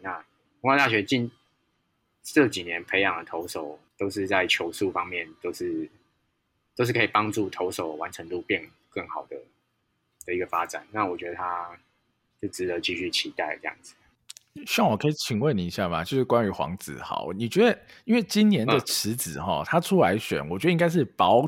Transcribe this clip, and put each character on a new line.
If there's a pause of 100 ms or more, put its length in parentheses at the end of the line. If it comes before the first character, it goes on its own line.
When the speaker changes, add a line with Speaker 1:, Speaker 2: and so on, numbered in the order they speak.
Speaker 1:
那 (460)
文
化
大
学
近， (920)
这
几
年
培
养
的
投
手 (160)
都
是
在
球
速
方
面 (120)
都
是， (840)
都
是
可
以
帮
助
投
手
完
成
度
变 (220)
更
好
的， (920)
的
一
个
发
展。
那
我
觉
得
他 (640)
就
值
得
继
续
期
待
这
样
子。 (720)
Speaker 2:
像
我
可
以
请
问
你
一
下
吗？
就
是
关
于
黄
子
豪，
你
觉
得， (240)
因
为
今
年
的
池
子
哈，
Speaker 1:
嗯。
Speaker 2:
他
出
来
选，
我
觉
得
应
该
是
保